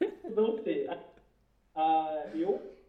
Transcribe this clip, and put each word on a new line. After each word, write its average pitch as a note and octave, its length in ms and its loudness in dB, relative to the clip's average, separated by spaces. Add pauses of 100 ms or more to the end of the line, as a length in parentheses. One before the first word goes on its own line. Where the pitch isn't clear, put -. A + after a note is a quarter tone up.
(340)
Não G#3+ 280 2
ser. - 260 -2 (840)
Ah, D#3 500 2 (100)
eu, E3+ 260 -2 (280)